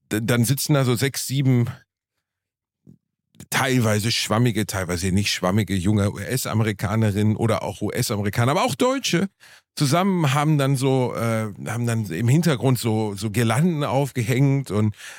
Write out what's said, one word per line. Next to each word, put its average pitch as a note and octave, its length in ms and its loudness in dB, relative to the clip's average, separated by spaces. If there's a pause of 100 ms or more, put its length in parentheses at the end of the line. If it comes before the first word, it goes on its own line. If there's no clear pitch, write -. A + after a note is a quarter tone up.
(120)
d-, G#2+ 100 0
dann A#2 220 2
sitzen C#3 300 0
da C#3 100 4
so B2 100 2
sechs, C3 320 -4
sieben C3 400 2 (1800)
teilweise A#2 600 0
schwammige, A2 540 0
teilweise F2+ 440 -4
nicht G2 220 0
schwammige F#2 420 0
junge G2+ 380 2
U-S-Amerikanerinnen G#2+ 1200 0
oder A2 260 0
auch - 180 -8
U-S-Amerikaner, A2 720 -2
aber F#3+ 120 2
auch B3 120 -2
Deutsche B3 520 0 (460)
zusammen E3 600 2
haben D3+ 240 2
dann C#3 180 2
so, C3 380 0
äh, A2 380 -2 (140)
haben A#2 200 -4
dann A2+ 200 -2
im F#2 220 -2
Hintergrund C3 500 2
so, A2 380 0
so G#2 140 -6
Girlanden B2+ 540 0
aufgehängt C3 840 0
und G#2 240 0 (240)